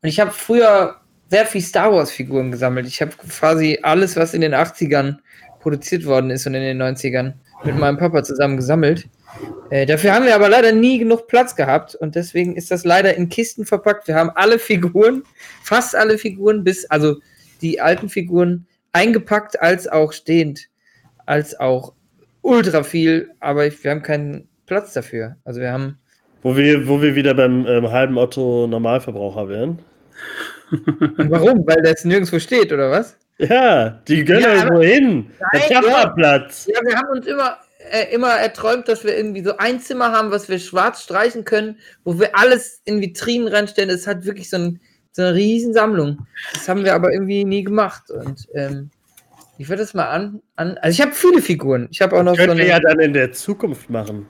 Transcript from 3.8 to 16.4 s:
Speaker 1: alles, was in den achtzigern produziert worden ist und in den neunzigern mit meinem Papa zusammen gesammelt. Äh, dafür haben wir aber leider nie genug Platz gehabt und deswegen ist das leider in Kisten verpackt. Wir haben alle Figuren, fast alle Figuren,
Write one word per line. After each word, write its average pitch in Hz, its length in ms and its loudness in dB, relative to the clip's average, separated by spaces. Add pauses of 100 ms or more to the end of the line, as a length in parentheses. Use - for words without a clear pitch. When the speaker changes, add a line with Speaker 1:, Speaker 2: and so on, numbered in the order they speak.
Speaker 1:
alles, 175 340 2
was 165 180 -2
in 170 80 0
den 156 120 0
achtzigern 143 680 -2 (380)
produziert 156 460 -6
worden 131 240 2
ist 131 180 -6
und 131 60 -6
in 131 80 -4
den 131 160 -4
neunzigern 131 560 -4 (320)
mit 143 120 -2
meinem 143 200 0
Papa 165 260 0
zusammen 139 340 -2
gesammelt. 151 520 0 (600)
Äh, 139 160 0
dafür 156 280 2
haben 247 120 4
wir 233 100 6
aber 208 140 6
leider 226 220 6
nie 240 260 4
genug 226 300 0
Platz 247 280 2
gehabt 143 400 0
und 156 200 -8
deswegen 175 400 -4
ist 170 160 -8
das 180 140 -4
leider 190 300 4
in 175 140 -2
Kisten 226 360 -6
verpackt. 208 420 -2
Wir 156 80 -2
haben 165 200 2
alle 220 240 2
Figuren, 208 640 2 (400)
fast 247 320 -2
alle 214 220 2
Figuren, 208 460 -2